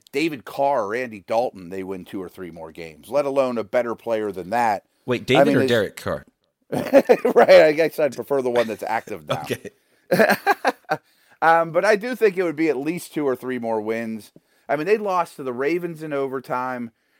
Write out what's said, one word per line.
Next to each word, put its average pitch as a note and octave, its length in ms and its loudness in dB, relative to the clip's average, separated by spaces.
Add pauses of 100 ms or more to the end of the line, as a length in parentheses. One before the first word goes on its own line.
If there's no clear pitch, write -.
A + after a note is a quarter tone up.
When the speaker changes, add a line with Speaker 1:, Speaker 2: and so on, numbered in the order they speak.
(120)
Speaker 1:
David D3 320 -2
Carr C#3 420 0
or G#2 100 -4
Andy A#2 240 -6
Dalton, G2 500 -4
they F#2+ 140 -8
win F#2 200 -10
two - 180 -10
or F2 80 -10
three F2+ 200 -14
more D#2+ 220 -14
games, E2 380 -16
let C#3+ 160 0
alone C3 340 0
a G#2 40 0
better A#2+ 300 0
player A2 380 -4
than F2+ 180 -8
that. A2 360 0 (200)
Speaker 2:
Wait, A#2+ 220 -4
David B2+ 140 6
Speaker 1:
I - 40 8
mean, C#3 120 4
Speaker 2:
or C3+ 40 2
Speaker 1:
it's C3 80 2
Speaker 2:
Derek G#2+ 280 0
Carr? D#2 280 -6 (220)
Speaker 1:
<laughs> - 240 -20
Right, A#3 920 4
I D#3 120 8
guess D#3 260 0
I'd C3+ 160 0
prefer C3 260 -2
the B2 80 0
one A#2+ 180 2
that's G#2+ 160 -6
active G2+ 440 -6
now. G2 160 -4
Speaker 2:
Okay. - 260 -8 (420)
Speaker 1:
<laughs> G3 240 4 (1040)
Um, E3 300 4
but F3 140 0
I G#3+ 100 4
do A#3+ 200 -4
think G3+ 220 2
it F#3+ 60 0
would D#3+ 120 -2
be D#3+ 140 0
at - 80 2
least D#3+ 360 -6
two D3 140 -2
or B2+ 80 2
three B2+ 240 -6
more A2+ 200 -2
wins. A2 520 -6 (360)
I C#3+ 100 0
mean, D#3 100 -4
they A3 100 2
lost F#3 380 -2
to D3 80 -12
the B2+ 100 -6
Ravens D#3+ 480 -4
in D#3 100 -10
overtime. B2+ 800 -6 (280)